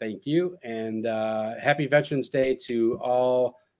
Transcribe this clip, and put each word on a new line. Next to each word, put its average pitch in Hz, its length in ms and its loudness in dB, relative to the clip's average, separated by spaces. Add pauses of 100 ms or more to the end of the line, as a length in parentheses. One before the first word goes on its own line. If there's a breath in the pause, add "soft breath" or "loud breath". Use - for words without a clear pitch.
thank 107 260 -8
you. 175 360 0
And, 113 440 -6
uh, 110 540 -2
happy 147 260 2
Veterans 143 420 2
Day 131 280 2 (100)
to 117 340 2
all 127 560 2 (240 soft breath)